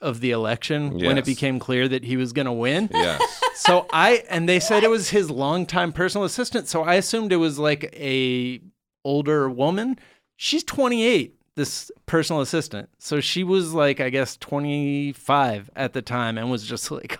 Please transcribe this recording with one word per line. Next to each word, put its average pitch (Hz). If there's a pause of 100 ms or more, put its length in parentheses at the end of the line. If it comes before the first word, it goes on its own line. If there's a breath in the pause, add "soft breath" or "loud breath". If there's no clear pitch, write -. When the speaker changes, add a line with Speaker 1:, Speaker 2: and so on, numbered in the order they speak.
Speaker 1:
of 123
the 123
election 120
when 87
it 131
Speaker 2:
Yes. 135
Speaker 1:
became 135
clear 127
that 127
he 123
was 127
gonna 135
win. 139
Speaker 2:
Yes. -
Speaker 1:
<laughs> - (160)
So -
I, 208
and 170
they 180
said 208
it 226
was 220
his 185
longtime 165
personal 185
assistant, 240
so 165
I 165
assumed 202
it 180
was, 160
like, 151 (120)
a 127 (440)
older 143
woman. 180 (400 soft breath)
She's -
twenty-eight, 240 (180)
this - (120)
personal 160
assistant. 131 (100)
So 147
she 180
was, 180
like, 143
I 127
guess 131
twenty-five 143
at 131
the 127
time 117
and 113
was 110
just -
like, -